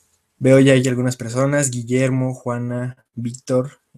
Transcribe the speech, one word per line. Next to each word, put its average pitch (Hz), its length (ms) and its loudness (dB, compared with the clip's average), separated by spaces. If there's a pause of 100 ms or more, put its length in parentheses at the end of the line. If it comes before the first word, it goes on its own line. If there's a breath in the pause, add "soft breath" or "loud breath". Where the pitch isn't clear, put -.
(400)
Veo 131 200 6
ya 135 140 6
hay 131 140 2
algunas 123 300 -2
personas, 135 540 -2
Guillermo, 127 640 -2
Juana, 123 720 -8 (100)
Víctor, 127 640 -4 (180)